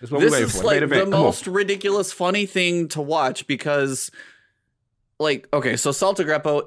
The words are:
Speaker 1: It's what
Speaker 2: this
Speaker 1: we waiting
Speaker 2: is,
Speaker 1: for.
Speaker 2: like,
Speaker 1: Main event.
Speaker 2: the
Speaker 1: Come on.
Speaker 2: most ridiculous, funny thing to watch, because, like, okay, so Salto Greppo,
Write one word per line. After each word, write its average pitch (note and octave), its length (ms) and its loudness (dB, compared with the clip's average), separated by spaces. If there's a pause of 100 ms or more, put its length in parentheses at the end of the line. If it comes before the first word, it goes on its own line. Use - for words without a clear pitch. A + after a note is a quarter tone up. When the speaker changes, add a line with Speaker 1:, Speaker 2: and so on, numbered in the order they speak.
Speaker 1:
It's A#2+ 80 -14
what C#3+ 100 0
Speaker 2:
this F#3+ 100 6
Speaker 1:
we - 60 4
waiting A2+ 120 2
Speaker 2:
is, - 120 -2
Speaker 1:
for. - 60 0
Speaker 2:
like, - 80 4
Speaker 1:
Main C#3+ 80 2
event. F#3 240 2
Speaker 2:
the G3 60 -4
Speaker 1:
Come F3+ 80 4
on. D3+ 60 4
Speaker 2:
most - 200 -2
ridiculous, G3 680 -2
funny F#3+ 320 0
thing F3 440 0
to D3+ 120 -6
watch, D3 460 -2
because, C#3 640 -2 (1080)
like, D3+ 320 -2
okay, B2+ 240 0
so - 140 0
Salto G3 320 0
Greppo, D3+ 440 0